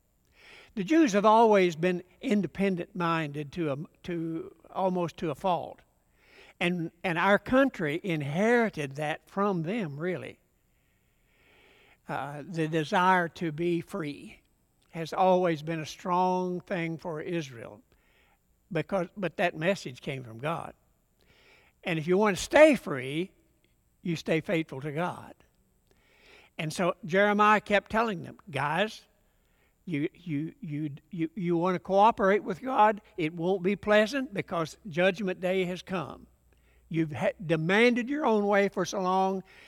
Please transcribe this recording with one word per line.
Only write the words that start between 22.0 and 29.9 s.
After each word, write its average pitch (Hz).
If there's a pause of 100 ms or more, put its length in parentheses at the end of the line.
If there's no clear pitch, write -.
you 180
want 202
to -
stay 302
free, 147 (720)
you 170
stay 160
faithful 160
to 151
God. 156 (1200)
And 160
so 180 (120)
Jeremiah 208
kept -
telling 214
them, 123 (140)
"Guys, 151 (840)
you, 151